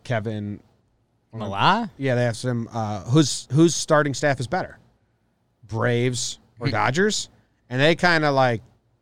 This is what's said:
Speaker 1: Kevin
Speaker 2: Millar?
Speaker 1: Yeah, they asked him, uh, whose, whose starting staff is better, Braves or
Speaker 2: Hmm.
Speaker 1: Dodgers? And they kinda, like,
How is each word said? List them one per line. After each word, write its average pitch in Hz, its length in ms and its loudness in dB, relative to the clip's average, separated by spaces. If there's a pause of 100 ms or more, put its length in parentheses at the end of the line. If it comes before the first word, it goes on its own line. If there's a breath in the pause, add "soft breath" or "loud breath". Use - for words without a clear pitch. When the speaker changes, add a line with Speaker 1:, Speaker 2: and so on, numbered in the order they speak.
Speaker 1:
Kevin 107 560 -6 (720)
Speaker 2:
Millar? 113 640 0
Speaker 1:
Yeah, 131 200 -2
they 123 100 0
asked 113 180 -6
him, 120 280 -4
uh, 107 320 -6
whose, 139 480 2
whose 160 220 4
starting 147 400 2
staff 139 260 0
is 120 80 -4
better, - 300 -6 (880)
Braves 120 720 -2 (220)
or 117 60 -6
Speaker 2:
Hmm. - 60 0
Speaker 1:
Dodgers? 135 560 0 (420)
And 123 100 -2
they 156 140 6
kinda, 160 360 4
like, 127 320 2 (400)